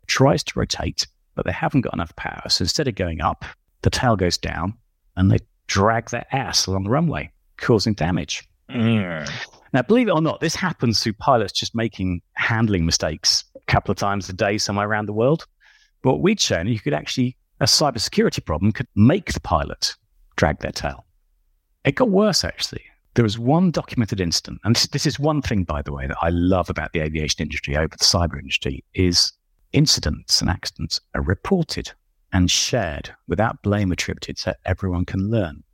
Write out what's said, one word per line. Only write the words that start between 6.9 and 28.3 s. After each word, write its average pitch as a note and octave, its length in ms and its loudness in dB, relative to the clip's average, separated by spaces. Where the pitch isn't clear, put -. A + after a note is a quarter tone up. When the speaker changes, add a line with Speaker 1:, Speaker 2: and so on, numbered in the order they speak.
Speaker 1:
runway, C#3 420 0
causing A2 380 2
damage. D3+ 540 -4
Speaker 2:
Mm. G2+ 580 0
Speaker 1:
Now, C#3 80 2
believe A#3 280 4
it F3+ 40 2
or D#3 80 2
not, D3+ 200 0
this D#3+ 140 -2
happens D3 480 -2
through A2 120 -2
pilots A2+ 380 2
just - 220 -6
making G2 460 -2
handling G#2+ 500 2
mistakes - 600 -2
a - 160 -6
couple - 180 0
of F#2+ 60 0
times G2+ 320 -2
a F#2 60 -10
day G#2 240 0
somewhere G2+ 280 -2
around G#2+ 200 -2
the G#2 80 -6
world. B2+ 320 2
But C3 100 4
what - 80 0
we'd G3+ 200 2
shown, F2+ 260 0
you A#2 120 -2
could C#3+ 140 -4
actually, C3+ 460 -4
a - 60 0
cybersecurity D3+ 800 0
problem F2 280 0
could - 220 -6
make A#2+ 380 4
the - 80 -4
pilot - 540 -2
drag D2+ 220 2
their - 140 -8
tail. - 340 -8
It C#3+ 80 0
got B3+ 160 2
worse, F#3+ 340 2
actually. - 380 -8
There A#2+ 80 4
was A2 160 2
one D#3+ 320 4
documented A#2 500 -2
incident, - 420 -4
and A#2 140 4
this, - 120 0
this C#3+ 180 -2
is C#3+ 120 -2
one D3 220 0
thing, G2 240 0
by D2 160 -4
the D2 120 -6
way, C2+ 140 -6
that C#2 140 -6
I E2 80 2
love F2 400 2
about D#2+ 240 -4
the E2 80 0
aviation D#2 420 -2
industry C#2+ 320 -6
over D#2 220 0
the - 80 -2
cyber E2+ 340 2